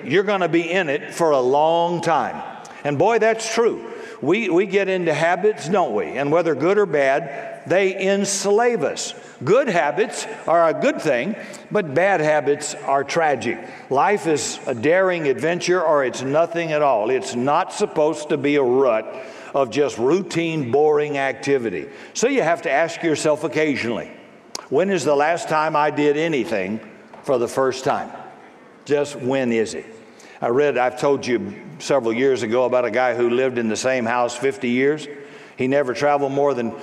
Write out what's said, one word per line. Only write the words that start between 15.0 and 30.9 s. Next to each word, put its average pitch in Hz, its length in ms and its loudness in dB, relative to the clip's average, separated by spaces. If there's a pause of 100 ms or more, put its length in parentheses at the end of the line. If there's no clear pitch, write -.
adventure, 170 520 0
or 156 240 4
it's 123 180 -4
nothing 160 500 0
at 151 100 2
all. 120 280 2
It's 117 260 -2
not 147 360 0
supposed 156 580 -2
to 160 60 2
be 143 200 0
a 143 60 4
rut 123 440 2 (480)
of 135 160 0
just 131 280 0
routine, 160 760 0
boring 147 460 2
activity. 127 680 -2 (280)
So - 120 0
you 262 160 2
have 165 200 2
to 160 100 -4
ask 160 320 0
yourself 151 400 0
occasionally, 120 640 -2 (580)
"When 170 220 2
is 170 140 0
the 147 100 4
last 160 340 0
time 156 280 2
I 151 140 4
did 147 260 2
anything 113 640 -2 (420)
for 135 160 0
the 117 100 0
first 135 360 -2
time?" 113 260 -2 (760)
Just 143 300 0
when 123 380 0
is 104 220 0
it? 76 120 -10 (540)
I 135 80 -2
read, 135 300 2
I've 123 220 0